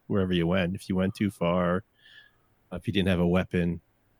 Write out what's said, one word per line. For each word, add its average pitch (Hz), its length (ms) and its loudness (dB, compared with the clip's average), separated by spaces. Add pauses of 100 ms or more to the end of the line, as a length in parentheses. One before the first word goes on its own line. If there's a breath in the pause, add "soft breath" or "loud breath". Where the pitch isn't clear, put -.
wherever 95 260 -2
you 85 140 0
went, 90 300 0
if - 120 -14
you 98 60 -2
went 92 220 -2
too 104 140 0
far, 87 520 0 (880 loud breath)
if 87 140 -10
you - 60 -4
didn't 92 160 2
have 90 120 2
a 87 60 4
weapon. 87 540 0 (400)